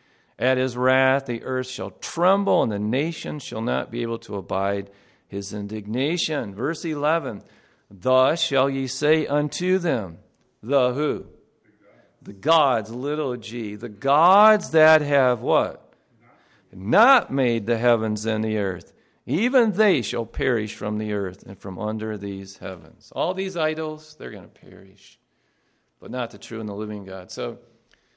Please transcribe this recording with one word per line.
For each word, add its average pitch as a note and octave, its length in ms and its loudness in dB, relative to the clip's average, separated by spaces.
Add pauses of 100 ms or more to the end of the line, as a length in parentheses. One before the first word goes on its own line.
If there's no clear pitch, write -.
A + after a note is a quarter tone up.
(360)
At B2+ 220 2
his B2+ 180 -2
wrath C3 500 4
the A#2+ 180 -6
earth C3 240 -4
shall G2 220 -8
tremble, F#3+ 720 2
and A2+ 100 0
the G2+ 80 -2
nations D3+ 640 -4
shall A2+ 180 -8
not B2 300 -4
be A#2+ 100 -4
able A#2 180 -4
to - 140 -10
abide G2 560 -2 (380)
his G2+ 240 -8
indignation." A2 1000 -4
Verse D3 300 -4
eleven, D3 580 -2 (480)
"Thus C3 500 2
shall C3+ 300 2
ye C3+ 160 -2
say D3+ 400 2
unto D#3+ 520 0
them," A2 400 -2 (440)
the B2+ 320 2
who? C3 320 -2 (960)
The G#2 100 -14
gods, B2 580 2
little C3+ 460 -4
g. G#2+ 400 -8
"The A2+ 120 -10
gods D#3+ 840 4
that D#3 320 8
have" C3 380 4
what? B2 520 0 (800)
Not F#3 580 4
made A#2+ 360 0
the A2+ 120 0
heavens A2 480 2
and A2 180 0
the G#2+ 140 -2
earth. F#2 340 -4 (340)
"Even A3+ 460 2
they F3+ 300 4
shall A2+ 220 -4
perish A2 500 -2
from G#2+ 240 -6
the G#2+ 140 -4
earth F#2+ 340 -4
and G2+ 120 -14
from F#2+ 200 -10
under A2 380 -4
these G2 420 -10
heavens." F2+ 560 -14
All E3+ 200 -2
these F#3 220 -6
idols, D#3 600 -6
they're B2 140 -12
gonna F#2+ 180 -14
perish, F#2+ 680 -20 (800)
but - 120 -14
not B2 200 -4
the G2+ 80 -16
true A2 220 -10
and G#2+ 80 -6
the G2+ 60 -6
living G#2 300 -8
God. F#2 260 -12
So A#2+ 280 -8 (580)